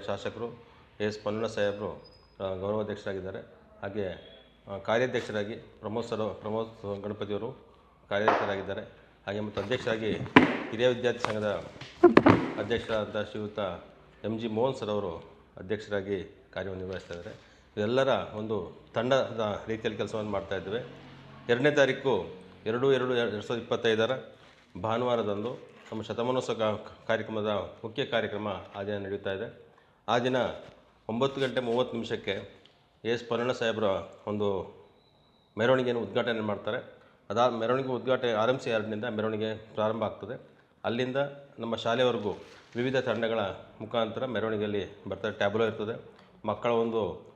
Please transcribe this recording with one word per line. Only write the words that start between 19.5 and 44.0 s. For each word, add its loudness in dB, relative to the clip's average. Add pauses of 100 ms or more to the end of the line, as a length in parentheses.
ರೀತಿಯಲ್ಲಿ -2
ಕೆಲಸವನ್ನು -4
ಮಾಡ್ತಾ -2
ಇದ್ದೇವೆ. -4 (600)
ಎರಡನೇ 4
ತಾರೀಕು 2 (320)
ಎರಡು 4
ಎರಡು 2
ಎರಡು 0
ಸಾವಿರದ -2
ಇಪ್ಪತ್ತೈದರ 4 (720)
ಭಾನುವಾರದಂದು 0
ನಮ್ಮ -12
ಶತಮಾನೋತ್ಸವ -2
ಕಾ-, -2
ಕಾರ್ಯಕ್ರಮದ 0 (380)
ಮುಖ್ಯ -4
ಕಾರ್ಯಕ್ರಮ -2 (260)
ಆ -6
ದಿನ -4
ನಡೆಯುತ್ತಾ -4
ಇದೆ. -10 (340)
ಆ 4
ದಿನ 2 (720)
ಒಂಬತ್ತು 0
ಗಂಟೆ 0
ಮೂವತ್ತು 0
ನಿಮಿಷಕ್ಕೆ -6 (420)
ಎ -4
ಎಸ್ 0
ಪೊನ್ನಣ್ಣ 0
ಸಾಹೇಬರ 0 (420)
ಒಂದು -2 (840)
ಮೆರವಣಿಗೆಯನ್ನು 4
ಉದ್ಘಾಟನೆ 0
ಮಾಡ್ತಾರೆ. -4 (340)
ಅದಾ 4
ಮೆರವಣಿಗೆ 0
ಉದ್ಘಾಟನೆ 0
ಆರ್ 4
ಎಂ 2
ಸಿ -4
ಯಾರ್ಡ್‌ನಿಂದ -2
ಮೆರವಣಿಗೆ -4
ಪ್ರಾರಂಭ 0
ಆಗ್ತದೆ. -8 (280)
ಅಲ್ಲಿಂದ 0 (420)
ನಮ್ಮ -4
ಶಾಲೆಯವರೆಗೂ 2 (460)
ವಿವಿಧ 0
ತಂಡಗಳ 0 (400)
ಮುಖಾಂತರ -2